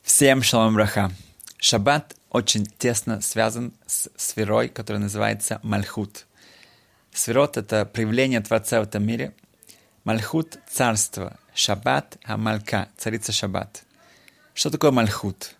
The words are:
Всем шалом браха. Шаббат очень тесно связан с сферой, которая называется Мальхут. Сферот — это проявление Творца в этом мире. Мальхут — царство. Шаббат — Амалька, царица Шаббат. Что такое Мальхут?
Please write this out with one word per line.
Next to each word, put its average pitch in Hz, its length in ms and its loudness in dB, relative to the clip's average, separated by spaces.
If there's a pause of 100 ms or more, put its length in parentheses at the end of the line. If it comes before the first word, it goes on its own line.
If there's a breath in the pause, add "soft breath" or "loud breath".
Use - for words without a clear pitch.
Всем 135 420 6
шалом 110 320 4
браха. 104 360 2 (460 loud breath)
Шаббат 139 580 0 (140)
очень 107 360 0
тесно 113 560 -2
связан 113 520 -2 (120)
с - 320 -4
сферой, 110 500 0
которая 107 340 -6
называется 107 640 -2
Мальхут. 101 640 -6 (880 soft breath)
Сферот — 131 440 2
это 107 280 0
проявление 117 560 0
Творца 113 380 0
в 107 40 2
этом 104 220 -2
мире. 117 280 -4 (680 soft breath)
Мальхут — 113 540 -2 (120)
царство. 110 680 -2 (160)
Шаббат — 123 680 0
Амалька, 107 760 -2
царица 110 340 -6
Шаббат. 98 520 -4 (680 soft breath)
Что - 180 -2
такое 151 200 4
Мальхут? 107 680 -2